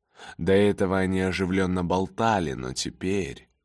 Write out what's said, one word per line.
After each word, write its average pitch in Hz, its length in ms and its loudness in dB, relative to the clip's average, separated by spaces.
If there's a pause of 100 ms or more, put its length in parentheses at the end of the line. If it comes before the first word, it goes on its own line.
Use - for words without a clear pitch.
(380)
До 82 140 0
этого 98 460 4
они 92 240 0
оживлённо 92 640 0
болтали, 92 680 0
но 64 200 -8
теперь 92 760 -6 (180)